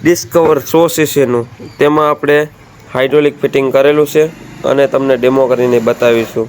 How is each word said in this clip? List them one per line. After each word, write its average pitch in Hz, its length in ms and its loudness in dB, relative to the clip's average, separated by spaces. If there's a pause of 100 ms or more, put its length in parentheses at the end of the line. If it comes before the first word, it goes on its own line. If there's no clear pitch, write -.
ડિસ્કવર 160 580 0
સો 160 280 0
સી 156 180 -2
સીનું. 123 380 -2 (340)
તેમાં 151 320 2
આપણે 147 260 0 (580)
હાઇડ્રોલિક 139 480 0
ફિટિંગ 135 300 0
કરેલું 143 340 2
છે 151 180 0 (400)
અને 135 240 0
તમને 135 280 0
ડેમો 127 320 2
કરીને 123 320 0
બતાવીશું. 117 680 -2